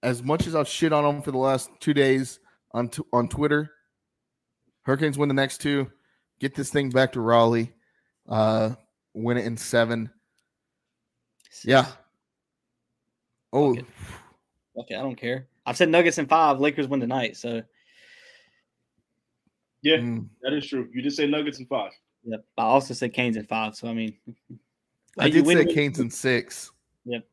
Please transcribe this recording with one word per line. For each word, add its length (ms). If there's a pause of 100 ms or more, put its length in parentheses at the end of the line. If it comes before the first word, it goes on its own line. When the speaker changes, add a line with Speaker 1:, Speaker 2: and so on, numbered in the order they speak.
Speaker 1:
as 180
much 260
as 80
I've 120
shit 260
on 120
'em 160
for 100
the 60
last 320 (100)
two 140
days 460 (320)
on 180
t-, 140 (100)
on 160
Twitter, 440 (1080)
Hurricanes 340
win 120
the 60
next 240
two, 320 (480)
get 160
this 140
thing 200
back 240
to 80
Raleigh, 520 (540)
uh, 480 (380)
win 240
it 80
in 100
seven. 560 (1400)
Speaker 2:
Six. 160
Speaker 1:
Yeah. 220 (1700)
Oh. 220
Speaker 2:
Fuck 80
it. 60 (880)
Fuck 160
it, 60
I 40
don't 140
care. 320 (180)
I've 120
said 120
Nuggets 280
in 100
five, 320
Lakers 280
win 120
tonight, 380
so. 240 (2250)
Speaker 3:
Yeah, 160
Speaker 1:
Mm. 320 (120)
Speaker 3:
that 120
is 140
true. 260
You 80
did 120
say 140
Nuggets 320
in 80
five. 240 (320)
Speaker 2:
Yep. 220 (120)
I 60
also 300
said 200
Canes 240
in 80
five, 300
so 120
I 60
mean, 220 (1000)
Speaker 1:
I 80
Speaker 2:
you 80
Speaker 1:
did 120
Speaker 2:
win 120
Speaker 1:
say 80
Speaker 2:
it. 100
Speaker 1:
Canes 240
in 100
six. 640 (340)
Speaker 2:
Yep. 280